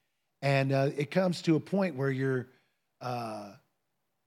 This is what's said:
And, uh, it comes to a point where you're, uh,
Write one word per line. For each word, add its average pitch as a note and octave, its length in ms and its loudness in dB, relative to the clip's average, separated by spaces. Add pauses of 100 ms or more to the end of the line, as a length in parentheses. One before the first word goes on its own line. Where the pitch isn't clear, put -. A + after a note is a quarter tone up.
(420)
And, C#3 300 2
uh, C#3 260 2
it D3 140 -4
comes F#3 320 2
to E3 120 4
a C#3+ 40 2
point F#3 360 -2
where C3+ 160 0
you're, C3 360 0 (540)
uh, A2 500 -8 (760)